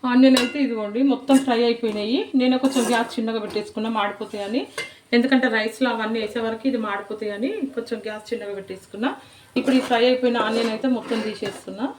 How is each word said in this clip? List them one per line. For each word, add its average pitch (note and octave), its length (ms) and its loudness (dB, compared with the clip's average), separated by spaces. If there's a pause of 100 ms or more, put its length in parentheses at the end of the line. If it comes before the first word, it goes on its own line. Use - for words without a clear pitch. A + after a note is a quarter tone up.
(120)
ఆనియన్ B3+ 300 8
అయితే C4 240 -2
ఇదిగోండి A3 360 -2 (100)
మొత్తం C4+ 240 4 (100)
ఫ్రై A#3+ 120 2 (100)
అయిపోయినాయి. A3+ 500 -2 (220)
నేను B3+ 240 4
కొంచెం C4+ 260 2
గ్యాస్ A#3+ 260 0
చిన్నగా A3+ 280 -4
పెట్టేసుకున్నా G#3+ 540 -6
మాడిపోతాయని, G#3 640 -4 (560)
ఎందుకంటే C4 360 4
రైస్లో A3+ 400 0
అవన్నీ A3 300 -2
వేసే A3+ 220 -4
వరకు A3+ 240 -4
ఇది A#3 180 -2
మాడిపోతాయని G#3 640 -6 (260)
కొంచెం A3+ 300 -6
గ్యాస్ G#3+ 240 -10
చిన్నగా G3+ 280 -6
పెట్టేసుకున్నా. G3 520 -6 (500)
ఇప్పుడు C4 200 2
ఈ - 80 2
ఫ్రై A#3 220 4
అయిపోయిన B3+ 280 2 (100)
ఆనియన్ A3+ 260 0
అయితే A#3+ 140 -4 (100)
మొత్తం A3 200 -4 (100)
తీసేస్తున్నా. G3+ 600 -8 (120)